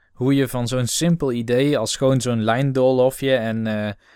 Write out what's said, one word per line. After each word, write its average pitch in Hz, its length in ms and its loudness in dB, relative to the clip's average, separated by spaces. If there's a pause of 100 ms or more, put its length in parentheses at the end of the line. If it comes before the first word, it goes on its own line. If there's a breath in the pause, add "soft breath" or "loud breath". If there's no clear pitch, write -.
(140)
hoe 135 220 0
je 139 120 2
van 120 200 -4
zo'n 123 200 -2
simpel 165 440 0
idee 123 460 0
als 110 180 -2
gewoon 135 260 2
zo'n 117 220 -2
lijndoolhofje 131 920 2
en, 113 320 -2
eh, 107 240 -4 (240 soft breath)